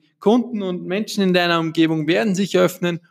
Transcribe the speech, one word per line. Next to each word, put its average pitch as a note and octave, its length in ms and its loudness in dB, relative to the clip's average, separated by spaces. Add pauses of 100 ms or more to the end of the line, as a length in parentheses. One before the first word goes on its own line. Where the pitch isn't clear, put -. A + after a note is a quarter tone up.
(200)
Kunden A3+ 420 2
und F3+ 220 -6
Menschen G3 400 -4
in F#3 100 2
deiner F3 240 2
Umgebung D#3+ 480 0
werden G3 300 0
sich F#3+ 200 -2
öffnen F3 440 0 (100)